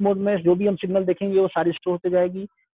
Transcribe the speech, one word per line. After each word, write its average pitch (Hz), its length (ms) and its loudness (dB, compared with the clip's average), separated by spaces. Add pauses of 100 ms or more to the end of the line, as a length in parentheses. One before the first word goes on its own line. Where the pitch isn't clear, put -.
mode 202 160 2
में 202 200 0
जो 170 180 2
भी 202 120 0
हम 196 80 0
signal 190 280 -2
देखेंगे 190 360 0
वो 190 80 4
सारी 170 240 0
store 180 200 -4
होते 175 180 -2
जाएगी। 180 380 0 (260)